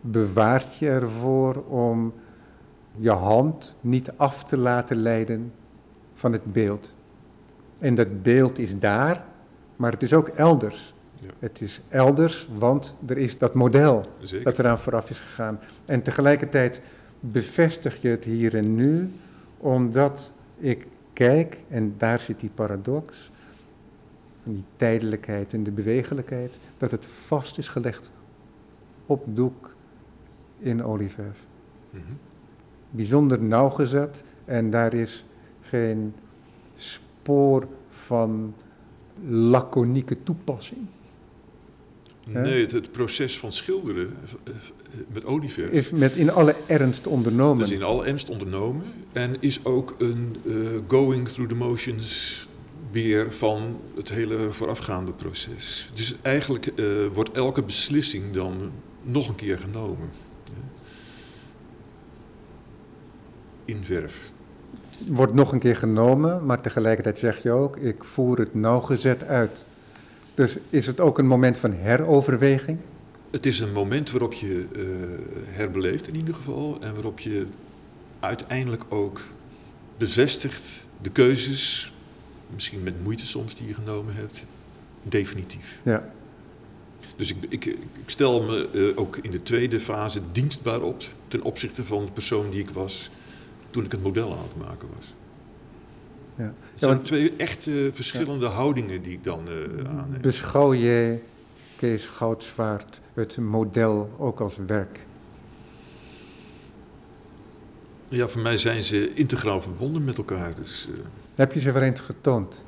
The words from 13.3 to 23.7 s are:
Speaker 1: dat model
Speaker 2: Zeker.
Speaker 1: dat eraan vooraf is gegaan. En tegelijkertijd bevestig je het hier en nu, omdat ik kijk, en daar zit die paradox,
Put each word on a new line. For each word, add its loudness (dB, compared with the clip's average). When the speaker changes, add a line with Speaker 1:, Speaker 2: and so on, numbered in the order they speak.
Speaker 1:
dat 2
model 6
Speaker 2:
Zeker. -8
Speaker 1:
dat 2
eraan 4
vooraf -2
is -12
gegaan. -6
En 0
tegelijkertijd 2
bevestig 0
je 2
het 0
hier 0
en 2
nu, 2
omdat 2
ik -2
kijk, 4
en -2
daar 2
zit -8
die -8
paradox, -6